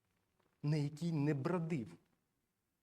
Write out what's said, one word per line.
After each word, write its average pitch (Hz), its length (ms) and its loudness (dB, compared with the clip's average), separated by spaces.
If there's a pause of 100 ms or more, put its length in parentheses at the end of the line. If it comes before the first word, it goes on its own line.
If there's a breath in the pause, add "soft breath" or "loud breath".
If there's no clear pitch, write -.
(640)
не 147 180 2
який 151 320 -2
не 151 220 4
бродив, 160 640 -2 (840)